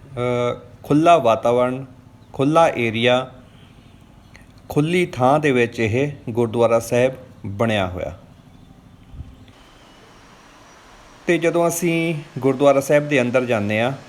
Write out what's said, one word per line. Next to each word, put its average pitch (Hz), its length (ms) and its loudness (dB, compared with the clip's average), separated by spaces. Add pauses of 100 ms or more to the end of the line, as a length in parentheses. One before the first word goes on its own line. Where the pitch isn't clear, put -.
(120)
ਅ, 123 480 -4 (240)
ਖੁੱਲ੍ਹਾ 165 340 4
ਵਾਤਾਵਰਣ, 123 680 0 (480)
ਖੁੱਲ੍ਹਾ 156 360 2
ਏਰੀਆ, 120 640 0 (1400)
ਖੁੱਲ੍ਹੀ 170 360 0
ਥਾਂ 135 340 2
ਦੇ 151 120 0
ਵਿੱਚ 120 280 0
ਇਹ 120 320 0 (180)
ਗੁਰਦੁਆਰਾ 117 500 2
ਸਾਹਿਬ 123 340 0 (320)
ਬਣਿਆ 104 420 -2
ਹੋਇਆ। 90 320 -8 (3000)
ਤੇ 170 100 2
ਜਦੋਂ 170 300 0
ਅਸੀਂ 165 480 -2 (240)
ਗੁਰਦੁਆਰਾ 135 400 2
ਸਾਹਿਬ 147 300 0
ਦੇ 143 120 2
ਅੰਦਰ 123 240 0
ਜਾਂਦੇ 107 360 -2
ਹਾਂ 123 100 -2 (180)